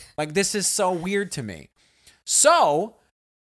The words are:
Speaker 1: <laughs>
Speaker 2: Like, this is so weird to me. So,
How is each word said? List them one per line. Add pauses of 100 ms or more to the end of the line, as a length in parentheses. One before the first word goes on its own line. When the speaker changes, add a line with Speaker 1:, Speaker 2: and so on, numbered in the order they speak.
Speaker 1:
<laughs>
Speaker 2:
Like,
this
is
so
weird
to
me. (560)
So, (540)